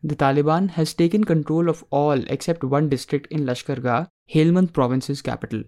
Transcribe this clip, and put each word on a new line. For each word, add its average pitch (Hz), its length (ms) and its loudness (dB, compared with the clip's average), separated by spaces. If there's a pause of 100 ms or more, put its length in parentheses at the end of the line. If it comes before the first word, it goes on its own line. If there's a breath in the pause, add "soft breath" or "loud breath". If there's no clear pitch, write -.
The 147 200 -4
Taliban 151 540 2
has 160 160 -2
taken 170 300 2
control 165 440 0
of 156 220 -2
all 143 320 2 (160)
except 170 240 -4
one 139 260 0
district 139 440 -2
in 151 120 -2
Lashkar 127 380 -4
Gah, 123 240 -2 (260)
Helmand 170 400 4
province's 131 500 0 (100)
capital. 110 360 -8